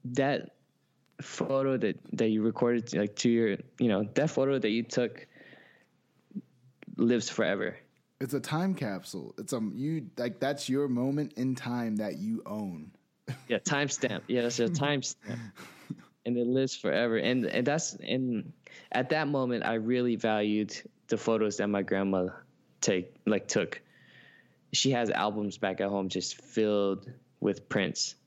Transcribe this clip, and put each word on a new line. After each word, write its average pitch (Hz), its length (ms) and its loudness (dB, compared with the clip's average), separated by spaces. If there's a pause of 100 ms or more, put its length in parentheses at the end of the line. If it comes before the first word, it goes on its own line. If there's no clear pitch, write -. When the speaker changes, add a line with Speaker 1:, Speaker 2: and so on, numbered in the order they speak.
Speaker 1:
that 135 460 0 (680)
photo 135 560 0
that, 104 220 0 (160)
that 110 140 2
you 110 140 2
recorded, 117 520 2
like, 101 220 2
to - 140 2
your, 117 200 4 (280)
you 123 100 4
know, 104 160 4 (100)
that 151 160 2
photo 135 280 2
that 113 120 2
you 113 120 2
took - 440 -2 (1700)
lives 117 320 4
forever. - 480 -2 (440)
Speaker 2:
It's 139 140 -4
a 135 60 0
time 175 340 -2
capsule. 92 640 -6
It's 104 140 -8
a, 123 80 -2 (140)
you, 143 320 -4 (100)
like, 120 240 -4
that's 139 280 -2
your 139 200 2
moment 135 480 0
in 127 180 0
time 120 420 -2
that 101 220 -2
you 110 280 -4
own. 95 500 -8
<laughs> - 40 -20 (480)
Speaker 1:
Yeah, 113 100 0
timestamp. 139 680 -2
Yeah, 123 140 2
that's 120 160 -2
a 117 100 4
timestamp. 139 680 -2 (880)
And 120 100 0
it 120 100 2
lives 131 300 2
forever. 113 420 0
And, 123 280 2
and 120 200 0
that's, 151 280 0
and 123 580 -2 (380)
at 123 200 0
that 151 180 2
moment, 127 360 0
I 113 100 0
really 120 420 2
valued 107 580 2 (340)
the 117 80 2
photos 110 420 2
that 104 100 0
my 101 140 2
grandma 98 460 2 (520)
take, 92 340 0 (120)
like, 104 220 2
took. - 320 -2 (920)
She - 200 2
has 120 180 2
albums 104 480 0
back 95 220 0
at 98 80 2
home 98 200 0
just - 340 -4
filled 104 680 2 (300)
with - 280 -2
prints - 460 0 (120)